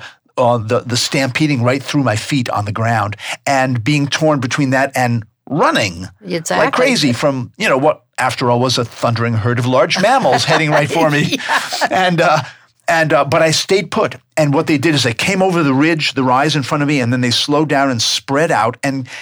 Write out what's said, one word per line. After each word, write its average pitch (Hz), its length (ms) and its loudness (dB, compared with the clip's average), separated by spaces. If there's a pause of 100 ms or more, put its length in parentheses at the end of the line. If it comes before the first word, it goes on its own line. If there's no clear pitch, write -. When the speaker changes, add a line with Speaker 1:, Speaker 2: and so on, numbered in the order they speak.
(380)
Speaker 1:
uh, 120 220 2
the, 113 220 -2
the 123 160 -4
stampeding 135 680 0
right 131 180 0
through 143 220 -2
my 110 140 0
feet 123 320 -2
on 104 160 -4
the 107 60 -6
ground, 107 440 -2 (320)
and 131 360 0
being 147 220 2
torn 151 340 0
between 131 320 -2
that 135 240 0
and 120 300 0 (240)
running 131 560 0 (180)
Speaker 2:
Exactly. 180 420 -2
Speaker 1:
like - 100 -2
crazy 233 380 2
from, 131 440 -2
you 202 100 -2
know, 147 100 2
what, 151 280 0 (120)
after 123 340 0
all, 120 80 2
was 123 180 0
a 123 80 -2
thundering 117 480 -2
herd 117 260 0
of 120 60 -2
large 156 340 2
mammals 185 460 2
heading 156 240 0
right 151 200 2
for 160 200 2
me. 147 340 0
Speaker 2:
<laughs> - 40 -8 (340)
Yeah. 294 80 0
Speaker 1:
And, 180 320 0
uh, 156 220 2 (440)
and, 165 240 2
uh, 143 140 4
but 160 160 2
I 160 100 4
stayed 190 380 0
put. 185 260 -2 (220)
And 147 160 2
what 156 140 0
they 160 100 2
did 160 160 2
is 131 100 0
they 120 100 0
came 185 280 -2
over 180 220 2
the 139 100 2
ridge, 151 400 0
the 135 100 -2
rise 135 320 2
in 147 60 0
front 147 220 -2
of 143 40 0
me, 143 140 0
and 117 100 0
then 127 100 0
they 123 100 0
slowed 147 380 0
down 139 200 2
and 120 120 -2
spread 151 500 -2
out 117 320 0
and 135 260 -4 (120)